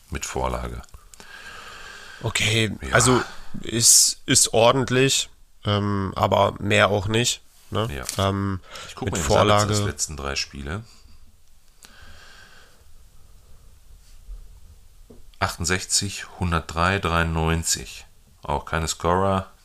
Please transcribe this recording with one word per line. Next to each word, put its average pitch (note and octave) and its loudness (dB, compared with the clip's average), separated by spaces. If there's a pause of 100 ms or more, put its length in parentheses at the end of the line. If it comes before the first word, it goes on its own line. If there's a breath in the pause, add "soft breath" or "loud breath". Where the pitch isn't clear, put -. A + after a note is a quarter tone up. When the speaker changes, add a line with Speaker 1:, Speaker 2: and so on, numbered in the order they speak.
Speaker 1:
mit - -8
Vorlage. B1 -6 (1400 loud breath)
Speaker 2:
Okay, A2 0 (100)
Speaker 1:
Ja. - -10
Speaker 2:
also A#2+ 6 (400 loud breath)
ist, - 4
ist - 2
ordentlich, B2 4 (360)
ähm, G2+ 0
aber G2+ 2
mehr G2+ 4
auch G2 0
nicht, A2+ 0 (280)
ne? G#2+ -2
Speaker 1:
Ja. D2 -2
Speaker 2:
Ähm, G2 -2 (280 loud breath)
Speaker 1:
Ich - -14
guck - -6
Speaker 2:
mit - -2
Speaker 1:
mal G#3 -2
in E3 -2
Speaker 2:
Vorlage. G#2 6
Speaker 1:
Sabitzers G#2 0
letzten - -6
drei C#2 -6
Spiele. C#2+ -8 (4000 soft breath)
Achtundsechzig, F#2 -2 (120)
hundertdrei, E2+ 0
dreiundneunzig. E2 0 (360)
Auch C#2+ -4
keine E2 -2
Scorer. F#2+ 0 (140)